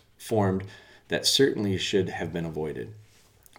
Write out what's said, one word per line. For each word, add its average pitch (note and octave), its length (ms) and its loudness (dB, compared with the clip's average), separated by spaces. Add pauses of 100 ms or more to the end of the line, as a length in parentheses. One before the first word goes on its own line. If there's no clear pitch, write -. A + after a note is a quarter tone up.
(180)
formed G2 460 0 (440)
that - 180 -2
certainly G#2+ 520 2
should F2+ 320 0
have E2+ 240 -6
been E2+ 120 -4
avoided. D2+ 480 -6 (640)